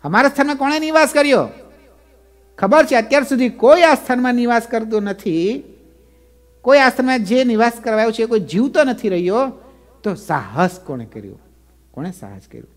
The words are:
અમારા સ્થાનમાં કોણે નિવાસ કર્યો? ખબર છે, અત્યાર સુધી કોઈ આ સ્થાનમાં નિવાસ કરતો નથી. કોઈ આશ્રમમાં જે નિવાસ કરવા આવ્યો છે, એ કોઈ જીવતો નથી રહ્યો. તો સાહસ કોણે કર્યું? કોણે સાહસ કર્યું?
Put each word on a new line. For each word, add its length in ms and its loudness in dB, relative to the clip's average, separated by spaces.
અમારા 260 2
સ્થાનમાં 260 -2
કોણે 240 -2
નિવાસ 340 2
કર્યો? 360 2
ખબર 280 4
છે, 100 0
અત્યાર 280 2
સુધી 260 -2
કોઈ 320 4
આ 120 6
સ્થાનમાં 420 -2
નિવાસ 340 0
કરતો 300 -4
નથી. 640 -4
કોઈ 180 4
આશ્રમમાં 400 0
જે 240 0
નિવાસ 300 2
કરવા 140 -2
આવ્યો 140 0
છે, 120 -4
એ 20 0
કોઈ 140 0
જીવતો 440 0
નથી 260 -2
રહ્યો. 380 -2
તો 120 -6
સાહસ 640 -4
કોણે 260 -12
કર્યું? 340 -20
કોણે 200 -12
સાહસ 300 -18
કર્યું? 260 -20